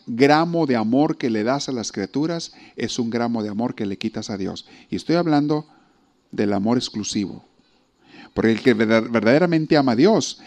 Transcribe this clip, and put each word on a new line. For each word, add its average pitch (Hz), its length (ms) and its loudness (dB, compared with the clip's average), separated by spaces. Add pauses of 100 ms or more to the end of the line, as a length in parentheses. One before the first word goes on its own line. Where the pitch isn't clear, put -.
gramo 156 600 2
de 123 100 0
amor 131 420 0
que 131 100 -4
le 110 140 -2
das 131 260 -2
a 139 40 -6
las 113 180 -6
criaturas 156 640 -6 (240)
es 117 240 -4
un 117 100 -4
gramo 117 320 -2
de 104 60 -4
amor 113 260 -4
que 113 100 -6
le 98 140 -6
quitas 110 320 -8
a 104 60 -6
Dios. 92 280 -8 (260)
Y - 40 -6
estoy 151 220 -2
hablando 151 500 0 (640)
del 104 220 -2
amor 107 260 0
exclusivo. - 680 -6 (880)
Porque 110 180 2
el 110 100 -2
que 127 120 6
verda-, 113 260 2
verdaderamente 147 760 2
ama 135 160 2
a 107 40 0
Dios, 170 500 2